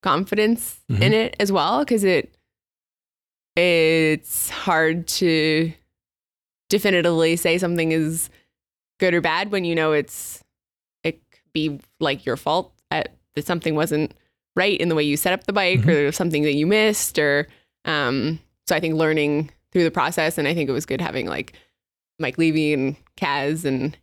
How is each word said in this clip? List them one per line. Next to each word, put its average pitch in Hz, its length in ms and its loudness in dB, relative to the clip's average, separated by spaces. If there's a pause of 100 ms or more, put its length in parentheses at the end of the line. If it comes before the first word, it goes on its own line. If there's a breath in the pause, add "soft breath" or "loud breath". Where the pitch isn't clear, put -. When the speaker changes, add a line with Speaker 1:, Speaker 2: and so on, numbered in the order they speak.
Speaker 1:
confidence 208 800 -2 (100)
Speaker 2:
Mm-hmm. 104 120 0
Speaker 1:
in 208 100 4
it 220 260 0
as 202 100 0
well, 196 360 0
'cause 220 180 0
it, 180 320 0 (1200)
it's 160 920 2
hard 165 580 0
to 160 640 0 (960)
definitively 170 680 2
say 170 220 0
something 170 340 0
is 160 380 -2 (680 soft breath)
good 180 140 2
or 170 80 2
bad 175 300 -2
when 196 120 -2
you 170 120 -2
know 156 160 2
it's, - 520 -4 (600)
it - 180 -6 (100)
could - 220 -20
be, 151 260 -4 (200)
like, 143 260 -2
your 123 120 -2
fault 160 360 -2 (180)
at, - 240 -4 (200)
that 147 100 -6
something 165 300 -2
wasn't 151 380 -2 (420)
right 190 240 2
in 175 100 0
the 160 60 2
way 151 80 2
you 147 140 0
set 180 160 0
up - 120 -6
the 196 80 -4
bike 185 260 2
Speaker 2:
Mm-hmm. 113 100 2
Speaker 1:
or 147 220 2
something 156 320 -2
that 147 100 2
you 151 140 0
missed 214 520 0
or, 147 280 2 (380 soft breath)
um, 147 540 -2 (280)
so 175 80 0
I 156 40 0
think 160 160 -2
learning 156 560 0 (200)
through 180 120 2
the 160 80 2
process, 160 460 -2
and 147 100 0
I 160 60 0
think 151 160 -2
it 131 40 -2
was 139 120 -4
good 131 160 -4
having, 131 260 -4
like, 73 260 -8 (680 soft breath)
Mike 131 180 -6
Levy 156 360 0
and 135 220 -2 (220)
Kaz 151 480 -4
and 135 380 -4